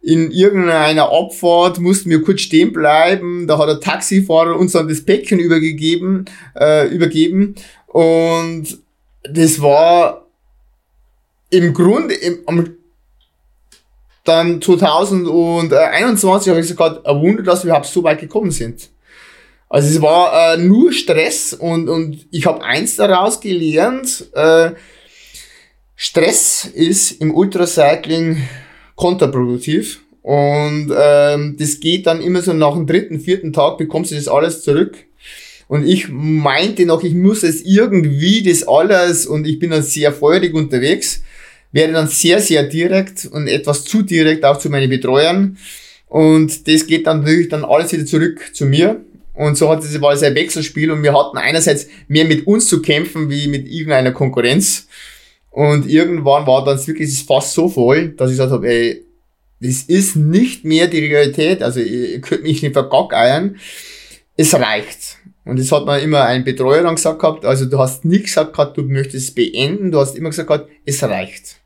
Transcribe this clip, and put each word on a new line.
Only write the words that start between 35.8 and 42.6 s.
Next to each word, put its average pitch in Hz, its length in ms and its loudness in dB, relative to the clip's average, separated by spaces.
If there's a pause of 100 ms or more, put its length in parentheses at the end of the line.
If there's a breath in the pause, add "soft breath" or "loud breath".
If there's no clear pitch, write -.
ich 190 240 0
meinte 156 760 0
noch, 165 180 0
ich 165 100 -2
muss 190 300 2
es 160 180 -2
irgendwie 190 840 2
das 175 220 0
alles 175 600 2
und 151 200 -4
ich 151 140 -4
bin 170 120 -4
dann 156 120 0
sehr 147 300 0
feurig 165 400 2
unterwegs, 147 720 -2 (500 soft breath)
werde 156 180 2
dann 160 160 0
sehr, 175 320 2
sehr 156 240 0